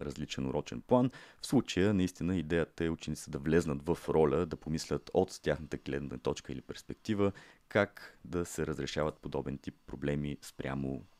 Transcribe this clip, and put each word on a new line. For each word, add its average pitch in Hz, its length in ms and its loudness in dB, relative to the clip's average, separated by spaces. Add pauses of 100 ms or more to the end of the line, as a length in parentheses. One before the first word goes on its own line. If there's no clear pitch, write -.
различен 69 460 -6
урочен 65 340 -4
план. 123 300 4 (300)
В - 60 -12
случая 107 460 4
наистина 90 440 0
идеята 82 480 0
е 82 40 2
учениците - 420 -6
да 71 80 -4
влезнат 78 480 4
в - 220 0
роля, 78 360 6
да 76 100 -6
помислят 76 580 -4
от - 280 2
тяхната 73 360 -2
гледна 67 400 -6
точка - 360 -4
или 65 80 -10
перспектива - 720 -2 (360)
как - 580 0
да 87 200 -2
се 78 220 -4
разрешават 76 500 -2
подобен 69 400 -4
тип - 180 -10 (120)
проблеми 71 540 -2
спрямо 67 600 -6 (160)